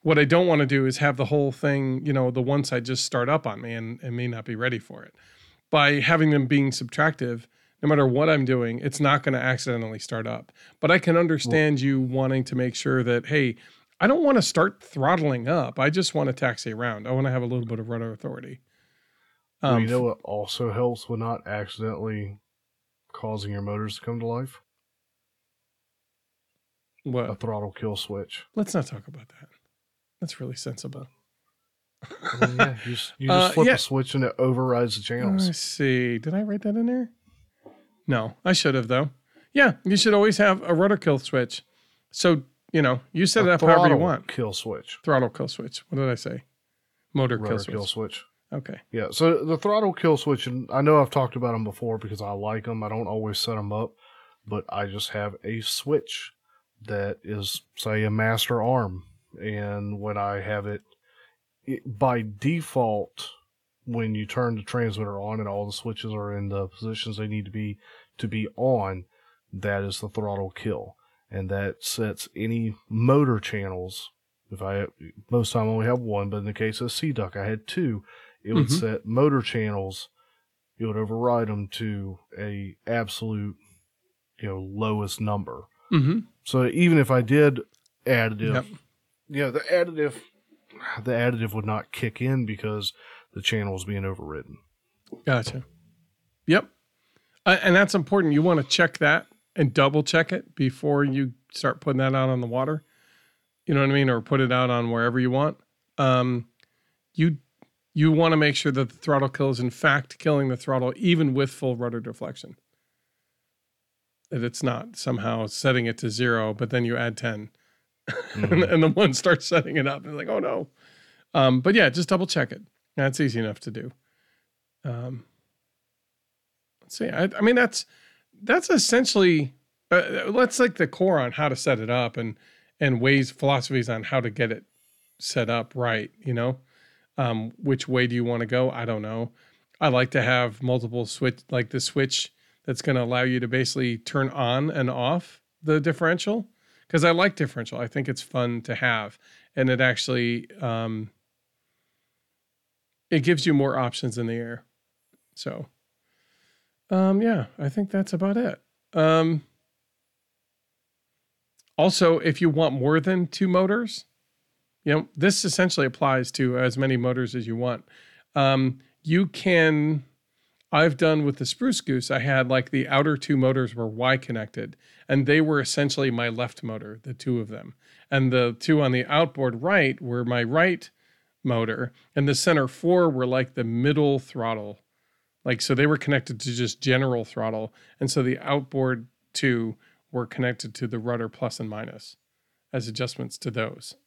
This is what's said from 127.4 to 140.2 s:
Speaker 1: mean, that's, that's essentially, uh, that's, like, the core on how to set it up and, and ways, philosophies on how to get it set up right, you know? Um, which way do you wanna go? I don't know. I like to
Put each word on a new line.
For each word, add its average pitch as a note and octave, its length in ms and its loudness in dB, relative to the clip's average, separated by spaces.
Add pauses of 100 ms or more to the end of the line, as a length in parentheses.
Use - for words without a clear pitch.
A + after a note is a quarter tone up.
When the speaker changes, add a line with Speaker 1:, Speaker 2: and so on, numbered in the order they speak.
Speaker 1:
mean, A#3 120 6
that's, B3 300 2 (580)
that's C4+ 280 2
essentially, F#3+ 840 4 (360)
uh, E3+ 420 2
that's, A#3+ 260 2
like, B3 180 2
the E3 100 2
core F3+ 340 0
on B2 120 -2
how D3+ 160 0
to C3 80 0
set B2 240 0
it A2 100 -4
up A#2+ 260 0
and, A2+ 200 -6 (440)
and C3 200 2
ways, C3+ 300 4
philosophies C3 580 0
on A2 160 -6
how C3 160 0
to A#2 100 -4
get A2 220 -2
it G#2 120 -10 (540)
set A#2 320 -2
up A#2 240 -2
right, A#2 360 -2 (140)
you C3 100 -2
know? B2 240 -2 (600)
Um, A#2 340 -4 (100)
which C3+ 260 -2
way B2+ 180 2
do A#2+ 80 -2
you A#2+ 100 0
wanna A#2 220 -2
go? B2+ 240 0
I A#2 140 -8
don't A2 180 -4
know. A2+ 300 -6 (480)
I D#3 80 4
like B2+ 240 4
to C3 100 2